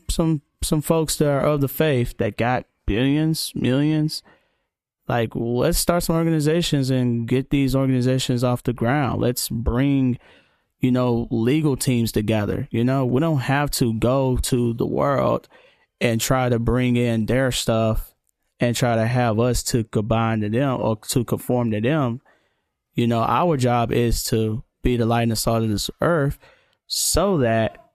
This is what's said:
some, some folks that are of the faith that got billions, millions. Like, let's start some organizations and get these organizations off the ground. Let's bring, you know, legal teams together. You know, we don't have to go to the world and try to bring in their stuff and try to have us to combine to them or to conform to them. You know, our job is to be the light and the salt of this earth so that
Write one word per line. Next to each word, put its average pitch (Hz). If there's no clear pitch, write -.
some, 160
some 156
folks 160
that 147
are 139
of 147
the 135
faith 139
that 107
got 120
billions, 143
millions. 151
Like, 117
let's 123
start 175
some 170
organizations 160
and 120
get 127
these 139
organizations 131
off 123
the 131
ground. 127
Let's 123
bring, 127
you 127
know, 123
legal 131
teams 117
together. 107
You 113
know, 131
we 123
don't 156
have 143
to 117
go 127
to 120
the 120
world 131
and 113
try 127
to 117
bring 120
in 117
their 127
stuff 113
and 120
try 120
to 113
have 120
us 120
to 117
combine 113
to 104
them 127
or 110
to 120
conform 120
to 107
them. 131
You 120
know, 117
our 147
job 120
is 120
to 110
be 123
the 117
light 117
and 117
the 110
salt 113
of 110
this 101
earth 147
so 180
that 113